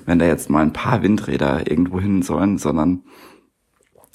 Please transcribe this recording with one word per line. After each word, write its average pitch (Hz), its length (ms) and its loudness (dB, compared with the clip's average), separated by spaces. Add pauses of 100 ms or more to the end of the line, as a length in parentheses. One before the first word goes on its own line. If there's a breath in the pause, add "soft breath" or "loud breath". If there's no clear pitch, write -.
wenn 85 120 2
da 85 80 4
jetzt 78 240 0
mal 73 120 2
ein 78 100 2
paar - 300 0
Windräder 71 680 0
irgendwo 90 300 0
hin 98 220 0
sollen, 87 360 0
sondern 80 460 0 (1120 loud breath)